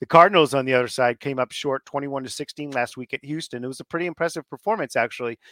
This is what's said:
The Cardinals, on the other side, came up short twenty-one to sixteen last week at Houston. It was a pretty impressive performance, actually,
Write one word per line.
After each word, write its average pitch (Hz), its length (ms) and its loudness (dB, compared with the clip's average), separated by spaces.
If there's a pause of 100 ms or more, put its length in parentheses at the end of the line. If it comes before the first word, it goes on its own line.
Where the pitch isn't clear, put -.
The - 40 -10
Cardinals, 165 480 6
on 139 120 2
the 131 80 0
other 123 160 4
side, 120 320 0
came 135 180 -4
up 127 140 -2
short 135 320 -4
twenty-one 139 380 -6
to 123 60 -10
sixteen 147 420 -10
last 123 260 -4
week 123 160 -12
at 131 100 -6
Houston. 143 400 -8
It 127 40 -6
was 131 120 -10
a - 60 -12
pretty 170 220 -6
impressive 165 420 -6
performance, 175 480 -4
actually, 117 420 -4 (120)